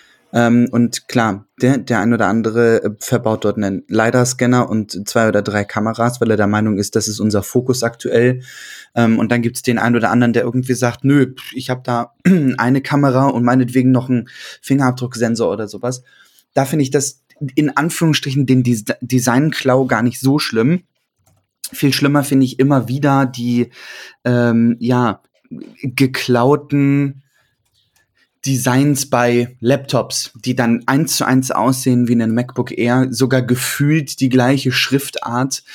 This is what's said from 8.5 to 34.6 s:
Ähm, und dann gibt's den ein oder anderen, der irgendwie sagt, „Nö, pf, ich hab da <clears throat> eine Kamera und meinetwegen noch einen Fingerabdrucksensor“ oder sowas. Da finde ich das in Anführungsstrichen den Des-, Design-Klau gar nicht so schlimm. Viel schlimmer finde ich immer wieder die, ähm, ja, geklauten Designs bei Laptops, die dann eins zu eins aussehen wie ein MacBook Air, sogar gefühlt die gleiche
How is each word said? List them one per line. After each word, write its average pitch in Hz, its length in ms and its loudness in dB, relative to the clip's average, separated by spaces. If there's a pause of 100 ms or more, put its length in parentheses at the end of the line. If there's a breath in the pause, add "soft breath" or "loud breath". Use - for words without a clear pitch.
Ähm, 113 240 2
und 110 140 0
dann 120 100 0
gibt's 117 200 -4
den 120 160 -2
ein 117 180 2
oder 110 140 2
anderen, 120 220 2
der 113 120 2
irgendwie 127 300 -2
sagt, 120 300 -2
„Nö, 135 300 2
pf, - 180 -20
ich - 160 -10
hab 127 140 -4
da 120 320 -4 (100)
<clears throat> 147 340 2
eine 127 220 2
Kamera 139 460 2
und 123 160 0
meinetwegen 127 480 2
noch 127 180 2
einen 120 200 -2 (340 loud breath)
Fingerabdrucksensor“ 120 880 0
oder 107 140 -6
sowas. 120 380 -8 (500 soft breath)
Da 135 100 2
finde 147 200 0
ich 131 60 -4
das 139 340 -4 (320)
in 151 200 0
Anführungsstrichen 143 680 0
den 131 160 4
Des-, 123 220 0 (160)
Design-Klau 127 840 0
gar 120 160 0
nicht 123 180 -2
so 135 180 2
schlimm. 139 460 0 (880)
Viel 139 200 0
schlimmer 143 300 2
finde 135 240 2
ich 127 140 -2
immer 135 260 2
wieder 139 400 0
die, 120 440 -2 (540 loud breath)
ähm, 120 540 2
ja, 120 440 0 (600)
geklauten 139 1400 0 (1200 soft breath)
Designs 131 640 0
bei 120 500 2
Laptops, - 720 -2 (120)
die 127 120 -4
dann 117 300 0
eins 139 300 0
zu - 100 -2
eins 131 240 2
aussehen 123 580 0
wie 120 60 2
ein 113 180 0
MacBook 123 440 -4
Air, 123 340 0
sogar 127 320 0
gefühlt 143 800 -2
die 135 100 0
gleiche 127 420 0